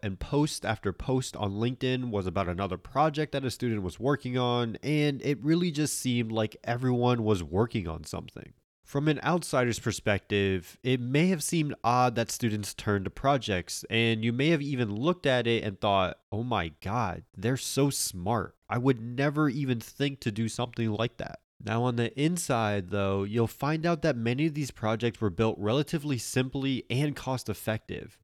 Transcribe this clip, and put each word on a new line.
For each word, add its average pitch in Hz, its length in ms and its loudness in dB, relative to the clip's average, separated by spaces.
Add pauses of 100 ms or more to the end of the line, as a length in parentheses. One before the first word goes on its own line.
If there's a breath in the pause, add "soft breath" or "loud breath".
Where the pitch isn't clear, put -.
and 98 160 -4
post - 460 0
after 104 260 0
post - 460 -2
on 101 160 -2
LinkedIn 127 580 -2
was 98 160 0
about 90 220 0
another 90 260 -2
project 151 560 -2
that - 140 -4
a 127 40 0
student 113 340 -2
was - 180 -6
working 127 360 0
on, 120 460 0
and 147 380 0
it 131 200 -2
really 170 300 2
just 143 260 0
seemed 120 320 0
like 110 360 -2
everyone 120 580 2
was 107 180 2
working 90 460 0
on 80 160 -6
something. - 480 -12 (320)
From 143 240 -2
an 147 160 2
outsider's 135 560 2
perspective, 98 1040 0
it 127 160 2
may 135 280 2
have 185 140 2
seemed 151 320 0 (120)
odd 123 300 4
that 117 160 0
students 107 420 -2
turned 101 320 0
to 87 60 -4
projects, 110 800 -2
and 113 360 2
you 117 80 2
may 139 160 2
have 160 120 4
even 123 320 -2
looked 117 320 -2
at 123 220 4
it 117 160 2
and 101 160 -4
thought, 95 400 2 (140)
"Oh 107 100 -4
my 95 380 -2
God, 95 420 -4 (140)
they're 113 180 0
so 139 340 0
smart. 104 680 -2 (100)
I 107 100 -2
would 123 220 2
never 139 480 0
even 127 320 0
think 139 400 -4
to 110 140 -2
do 110 160 0
something 117 420 -2
like 110 240 -2
that." - 240 -10 (220)
Now, 113 220 0
on 123 140 0
the 117 200 0
inside, 113 680 0
though, 98 360 0
you'll 113 220 2
find 156 400 -2
out 170 160 2
that 156 140 2
many 120 300 0
of 160 80 0
these 143 180 -4
projects 113 480 -2
were 107 100 2
built 110 300 2
relatively 143 580 0
simply 131 720 -2
and 139 240 0
cost-effective, - 1120 -6